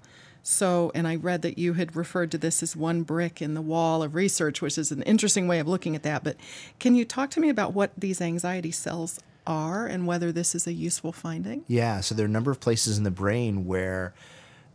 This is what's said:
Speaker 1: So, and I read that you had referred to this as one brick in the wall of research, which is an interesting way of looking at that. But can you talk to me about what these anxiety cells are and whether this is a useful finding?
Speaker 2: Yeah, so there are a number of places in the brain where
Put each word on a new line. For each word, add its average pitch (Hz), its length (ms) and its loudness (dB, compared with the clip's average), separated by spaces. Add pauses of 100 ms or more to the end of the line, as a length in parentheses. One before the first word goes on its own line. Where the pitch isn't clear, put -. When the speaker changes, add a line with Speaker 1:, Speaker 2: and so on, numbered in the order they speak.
(420)
Speaker 1:
So, 175 520 4
and 170 120 2
I 165 100 0
read 165 260 -2
that 170 160 -4
you 175 160 2
had 165 200 -2
referred 170 360 -2
to 165 80 -2
this 160 240 0
as 165 120 -4
one 165 280 0
brick 165 400 -2
in 151 100 -4
the 156 80 -4
wall 160 420 2
of 151 120 -4
research, 175 480 0
which 147 160 -2
is 151 120 -2
an 143 120 -4
interesting 208 460 4
way 175 100 2
of 151 100 0
looking 180 260 0
at 151 100 -6
that. 151 200 -2
But 151 120 -2 (420)
can 247 160 6
you 240 100 6
talk 262 280 -2
to 320 80 0
me 311 100 6
about 208 240 0
what 202 200 2
these 185 280 -2
anxiety 175 480 -2
cells - 500 -6 (260)
are 160 400 -2
and 180 200 -2
whether 170 260 0
this 170 220 0
is 170 120 -2
a 170 60 -4
useful 165 400 -4
finding? 190 540 -8
Speaker 2:
Yeah, 117 340 2
so 95 140 -2
there 107 100 2
are 104 40 2
a 107 40 2
number 113 180 2
of 135 100 -4
places 113 360 2
in 104 80 2
the 101 60 2
brain 98 560 0
where 92 480 -2 (600)